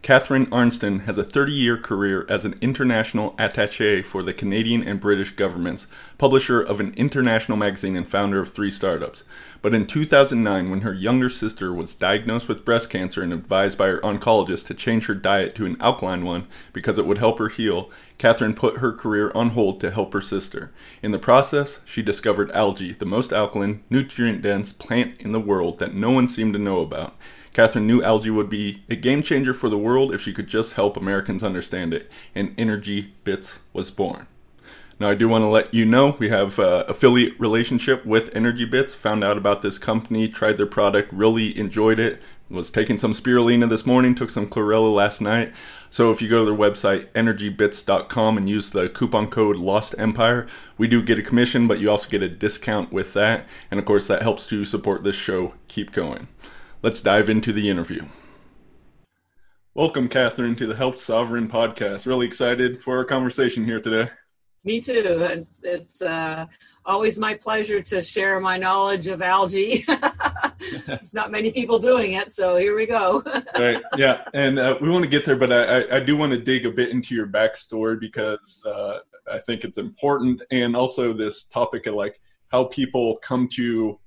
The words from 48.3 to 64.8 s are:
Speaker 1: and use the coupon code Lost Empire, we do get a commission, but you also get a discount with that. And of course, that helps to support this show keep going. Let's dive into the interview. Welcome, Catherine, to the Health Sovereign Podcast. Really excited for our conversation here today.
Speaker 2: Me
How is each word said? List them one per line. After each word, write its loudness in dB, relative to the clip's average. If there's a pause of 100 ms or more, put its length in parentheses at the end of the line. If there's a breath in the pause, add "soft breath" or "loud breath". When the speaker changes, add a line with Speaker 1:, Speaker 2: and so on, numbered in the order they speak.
Speaker 1:
and -2
use -2
the -2
coupon 0
code 2
Lost -2
Empire, 0 (300 loud breath)
we 2
do 4
get 2
a -4
commission, 2
but 2
you 2
also 0
get 0
a -2
discount -4
with -4
that. 2 (220 loud breath)
And -2
of -8
course, 4
that 2
helps 0
to -2
support -2
this 0
show -4 (140)
keep -8
going. -6 (540 loud breath)
Let's -2
dive 4
into 0
the 0
interview. -4 (1700 soft breath)
Welcome, 0
Catherine, 0
to -4
the -4
Health -2
Sovereign -2
Podcast. -2
Really 0
excited 0
for -4
our 0
conversation 0
here -2
today. 0 (520)
Speaker 2:
Me -4